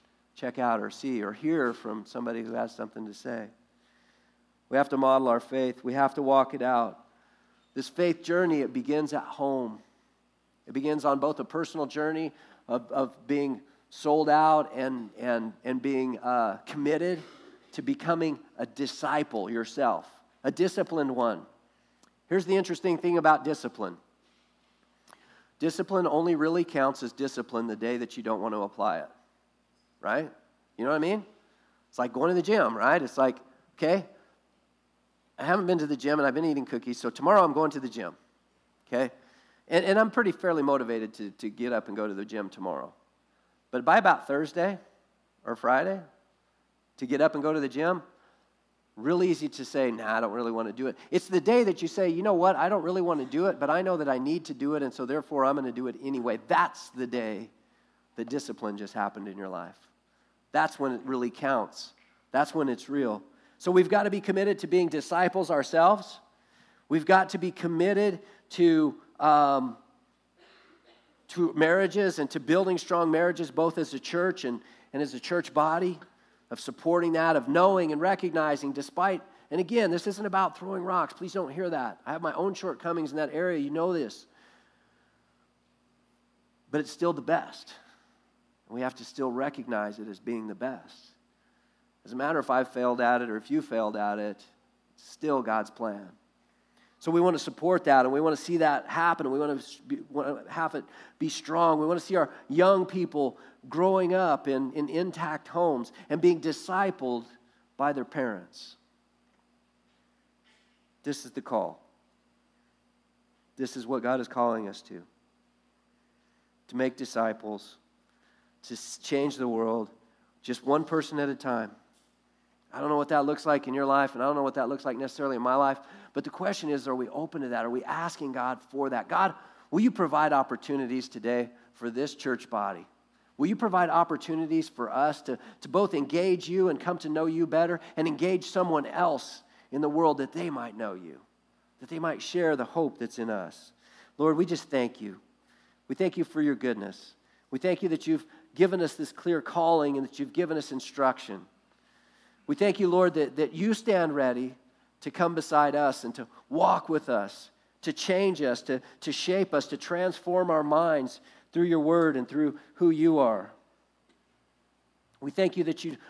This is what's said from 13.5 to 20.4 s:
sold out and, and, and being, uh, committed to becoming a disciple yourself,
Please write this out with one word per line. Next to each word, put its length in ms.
sold 400
out 440
and, 440
and, 340
and 180
being, 380
uh, 440
committed 560
to 100
becoming 560
a 80
disciple 840
yourself, 560